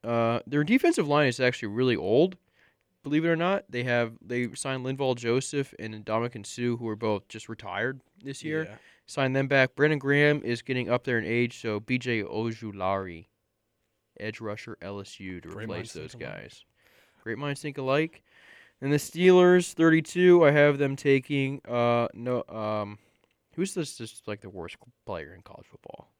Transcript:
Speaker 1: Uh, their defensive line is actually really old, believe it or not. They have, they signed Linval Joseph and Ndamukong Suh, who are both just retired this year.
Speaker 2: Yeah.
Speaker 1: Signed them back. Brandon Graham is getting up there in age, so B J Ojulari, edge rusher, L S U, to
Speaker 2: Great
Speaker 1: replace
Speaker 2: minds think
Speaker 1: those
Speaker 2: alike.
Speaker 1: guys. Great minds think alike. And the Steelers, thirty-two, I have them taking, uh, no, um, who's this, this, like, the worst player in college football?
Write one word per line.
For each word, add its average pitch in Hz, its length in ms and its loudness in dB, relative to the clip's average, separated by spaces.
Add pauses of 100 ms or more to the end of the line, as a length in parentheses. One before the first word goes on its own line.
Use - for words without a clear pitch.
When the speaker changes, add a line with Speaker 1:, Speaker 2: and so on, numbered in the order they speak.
Speaker 1:
Uh, 117 440 0
their 147 180 0
defensive 240 440 2
line 143 200 4
is 120 120 -4
actually 123 280 0
really 120 280 0
old, 123 400 2 (640)
believe 151 220 -2
it 170 40 0
or 165 80 2
not. 180 340 -2
They 123 140 -6
have, 120 360 -2
they 120 320 -6
signed 131 320 -8
Linval 131 320 -2
Joseph 131 640 -2
and 110 160 -10 (100)
Ndamukong 113 400 -4
Suh, 120 320 -4
who 120 120 -10
are 107 80 -4
both 107 320 -2
just - 200 -16
retired 113 540 -8 (200)
this 135 220 -14
year. 156 200 -6
Speaker 2:
Yeah. 104 100 -14 (320)
Speaker 1:
Signed 135 280 -2
them 135 140 0
back. 131 260 2
Brandon 151 240 2
Graham 143 460 2
is 117 160 -4
getting 127 300 -4
up 120 140 0
there 123 140 0
in 107 60 -2
age, 120 380 -2
so 107 180 -4
B 127 160 -4
J 120 280 -2
Ojulari, 98 1000 -6 (960)
edge 110 220 -8
rusher, 107 400 -10
L 101 180 -10
S - 180 -16
U, 92 220 -10
to 82 80 -18
Speaker 2:
Great 95 160 -12
Speaker 1:
replace 107 140 -10
Speaker 2:
minds - 160 -12
think 78 180 -12
Speaker 1:
those - 80 -20
Speaker 2:
alike. 52 220 -12
Speaker 1:
guys. - 220 -20 (600)
Great 110 140 -8
minds 143 240 -6
think 143 160 -10
alike. 143 440 -2 (600)
And 139 100 0
the 147 60 4
Steelers, 180 760 6
thirty-two, 165 720 6
I 143 60 10
have 147 260 6
them 139 200 0
taking, 139 680 2
uh, 120 460 2
no, 120 380 -4
um, 107 480 -6 (560)
who's 190 180 -4
this, 160 240 -8
this, - 300 -14
like, 104 160 -10
the 95 80 -16
worst 87 260 -12 (300)
player 82 280 -10
in 90 60 -20
college - 260 -20
football? - 540 -20